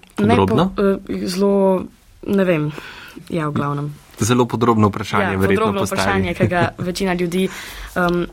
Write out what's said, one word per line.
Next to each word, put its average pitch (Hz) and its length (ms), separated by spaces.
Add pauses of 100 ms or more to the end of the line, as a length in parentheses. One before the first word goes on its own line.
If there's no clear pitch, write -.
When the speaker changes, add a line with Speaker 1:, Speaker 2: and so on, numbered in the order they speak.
(160)
Speaker 1:
ne 202 200
po-, 98 100
Speaker 2:
Podrobno? 147 280
Speaker 1:
eh, - 520
zelo, 190 580 (360)
ne 196 240
vem, 151 260 (560)
ja, 160 200
v 147 60
glavnem. 143 420 (200)
Speaker 2:
Zelo 123 320
podrobno 113 420
vprašanje, 101 380
Speaker 1:
Ja, - 40
Speaker 2:
verjetno 95 180 (100)
Speaker 1:
podrobno 202 240
Speaker 2:
postavi. 190 180
Speaker 1:
vprašanje, 196 320
ki 175 140
ga 175 140 (140)
Speaker 2:
<laughs> - 60
Speaker 1:
večina 180 320
ljudi, 180 360 (440)
em, 175 300 (100)